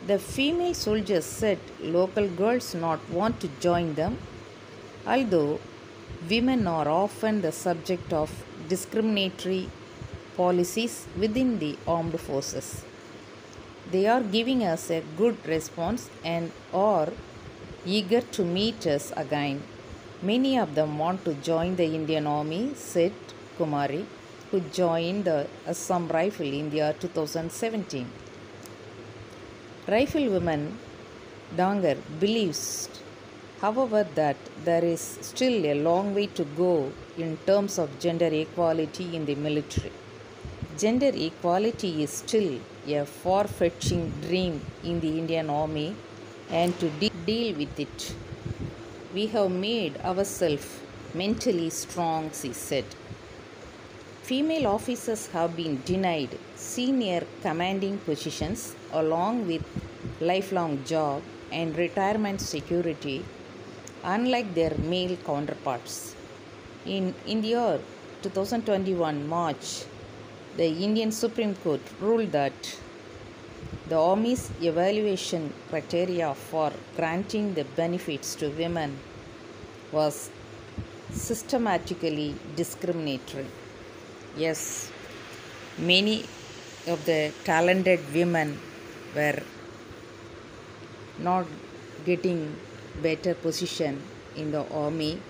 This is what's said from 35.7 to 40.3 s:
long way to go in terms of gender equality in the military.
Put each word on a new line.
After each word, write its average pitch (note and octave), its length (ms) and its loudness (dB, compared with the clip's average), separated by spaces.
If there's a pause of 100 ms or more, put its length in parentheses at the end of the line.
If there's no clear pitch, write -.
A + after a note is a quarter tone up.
long F3 400 4
way G3+ 140 2
to F3 160 -2 (120)
go E3 340 4 (280)
in D#3+ 180 -2 (100)
terms G3 320 4
of C#3 220 -2
gender E3+ 320 4
equality D#3+ 840 0
in D#3 120 -2
the C#3+ 80 2
military. D3 580 -2 (840)